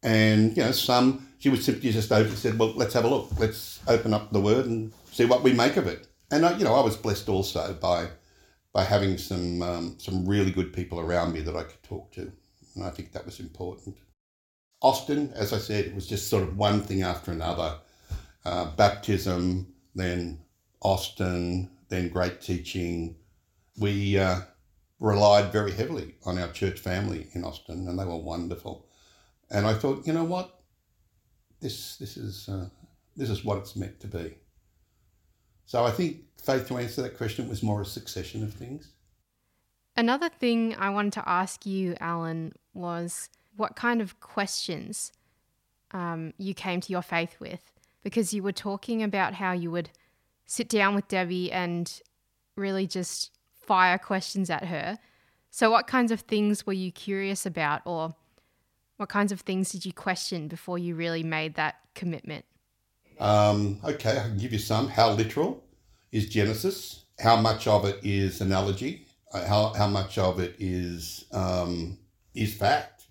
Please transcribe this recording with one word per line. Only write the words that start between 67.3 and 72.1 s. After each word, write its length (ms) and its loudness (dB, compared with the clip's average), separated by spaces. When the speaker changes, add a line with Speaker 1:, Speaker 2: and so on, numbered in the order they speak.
Speaker 1:
much 300 2
of 180 6
it 180 -2
is 380 0
analogy? 640 0
Uh, 140 -4
how, 260 2
how 140 2
much 300 -2
of 220 2
it 200 -4
is, 720 -4
um, 680 -2